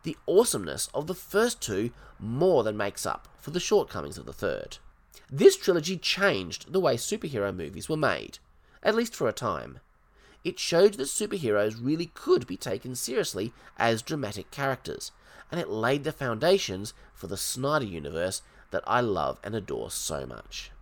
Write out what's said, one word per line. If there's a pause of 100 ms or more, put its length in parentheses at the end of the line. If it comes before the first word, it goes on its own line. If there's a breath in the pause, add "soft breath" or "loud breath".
The (100)
awesomeness
of
the
first
two (280 loud breath)
more
than
makes
up (120)
for
the
shortcomings
of
the
third. (540 loud breath)
This
trilogy
changed
the
way
superhero
movies
were
made, (420 soft breath)
at
least
for
a
time. (640 soft breath)
It
showed
that
superheroes
really
could
be
taken
seriously (240 loud breath)
as
dramatic
characters, (380 loud breath)
and
it
laid
the
foundations (200 soft breath)
for
the
Snyder
universe (300 soft breath)
that
I
love
and
adore
so
much. (100)